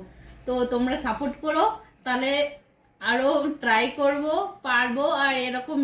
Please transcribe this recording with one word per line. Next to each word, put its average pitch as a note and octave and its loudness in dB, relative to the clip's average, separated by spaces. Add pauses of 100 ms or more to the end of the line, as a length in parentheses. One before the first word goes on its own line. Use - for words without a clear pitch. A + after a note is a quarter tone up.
(480)
তো B3+ -2 (200)
তোমরা B3+ 0 (100)
সাপোর্ট B3+ -4 (120)
করো, D#4 2 (400)
তাহলে C4 0 (720)
আরও B3 2 (340)
ট্রাই A#3 4 (140)
করব, C#4+ 2 (420)
পারবো। B3 0 (200)
আর C4+ 2 (140)
এরকম B3+ -4